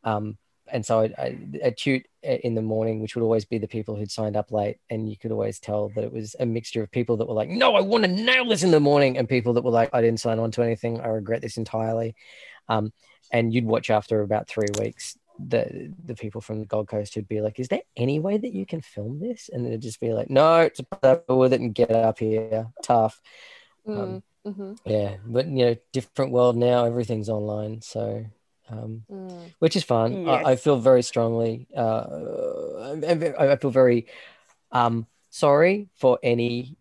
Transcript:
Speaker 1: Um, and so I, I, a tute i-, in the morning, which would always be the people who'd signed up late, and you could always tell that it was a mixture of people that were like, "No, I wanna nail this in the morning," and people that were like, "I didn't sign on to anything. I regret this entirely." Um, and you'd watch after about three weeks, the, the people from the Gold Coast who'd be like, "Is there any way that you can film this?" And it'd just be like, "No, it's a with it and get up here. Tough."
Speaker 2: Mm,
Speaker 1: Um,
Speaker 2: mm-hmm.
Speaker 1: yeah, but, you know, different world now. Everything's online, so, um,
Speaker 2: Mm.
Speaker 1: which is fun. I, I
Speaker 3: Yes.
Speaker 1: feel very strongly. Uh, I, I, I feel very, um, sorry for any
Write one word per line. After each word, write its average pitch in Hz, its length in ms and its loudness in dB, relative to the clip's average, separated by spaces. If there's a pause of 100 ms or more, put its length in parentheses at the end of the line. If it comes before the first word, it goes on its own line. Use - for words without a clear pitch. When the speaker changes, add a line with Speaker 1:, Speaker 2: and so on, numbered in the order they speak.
Speaker 1:
Um, 107 340 -4 (300)
and 117 180 -4
so 113 160 2
I, 110 160 0
I, 64 200 -6 (260)
a 127 80 2
tute 131 340 -2 (180)
i-, 127 200 -2
in 117 120 -2
the 110 60 -2
morning, 110 400 -2
which 110 140 -8
would 117 80 -2
always 110 220 2
be 113 140 -6
the 107 80 -6
people 110 280 -8
who'd 104 160 -8
signed 107 240 -4
up 104 160 -4
late, 104 260 -2 (120)
and 110 200 -6
you 104 60 -10
could 113 160 -8
always 107 280 -4
tell 104 360 -4
that 107 80 -4
it 113 80 -8
was 107 280 -12
a 127 60 -2
mixture 113 380 -6
of - 80 -10
people 120 260 -2
that 110 100 -4
were 113 80 -6
like, 107 140 -2
"No, 233 260 2
I 190 60 4
wanna 202 260 2
nail 240 380 0
this 202 180 0
in 185 80 4
the 156 80 6
morning," 143 380 4
and 117 120 -2
people 123 240 2
that 120 100 2
were 123 80 0
like, 117 220 4
"I 120 80 2
didn't 117 180 2
sign 113 200 -2
on 113 120 -2
to 120 120 0
anything. 117 380 -2
I 123 60 -6
regret 110 340 -4
this 117 160 -8
entirely." 113 580 -4 (520)
Um, 110 240 0 (400)
and 117 220 2
you'd 120 120 2
watch 113 240 0
after 107 320 2
about 104 260 -2
three 107 200 -2 (120)
weeks, - 380 -8 (200)
the, - 560 -4 (120)
the 123 100 -10
people 113 260 -10
from 107 180 -8
the 107 60 -8
Gold 107 220 -4
Coast 104 260 -6
who'd 104 140 -8
be 107 140 -4
like, 107 180 -4
"Is 127 80 -6
there - 140 -2 (140)
any 135 240 0
way 196 180 -2
that 226 160 -6
you 190 120 -6
can 160 160 -8
film 117 380 -10
this?" 226 340 -10
And 120 140 -4
it'd 113 140 -6
just 113 180 -10
be 117 140 -2
like, 110 180 -4
"No, 160 300 8
it's - 200 2 (220)
a 131 260 6
with 131 240 6
it 117 80 2
and 117 140 -4
get 117 160 2
up 113 280 4
here. 110 480 0 (140)
Tough." 113 400 2 (680)
Speaker 2:
Mm, 208 140 -6
Speaker 1:
Um, 185 220 -8 (240)
Speaker 2:
mm-hmm. 196 260 -10 (120)
Speaker 1:
yeah, 101 320 -2 (100)
but, 123 200 0
you 131 180 2
know, 117 100 4 (160)
different 131 400 -4
world 123 260 4
now. 123 280 4
Everything's 113 440 -2
online, 107 520 -6
so, 110 440 -6 (440)
um, 113 420 -12
Speaker 2:
Mm. 180 480 -16
Speaker 1:
which 160 160 2
is 175 80 0
fun. 123 440 0
I, 143 40 2
I 127 200 2
Speaker 3:
Yes. 127 120 2
Speaker 1:
feel 143 140 4
very 123 260 6
strongly. 117 720 -2
Uh, 113 300 0 (720)
I, 151 320 -4 (260)
I, 139 140 4
I 139 60 6
feel 135 140 -2
very, 123 360 4 (640)
um, 117 340 2 (240)
sorry 175 680 4
for 127 280 4
any 120 580 -2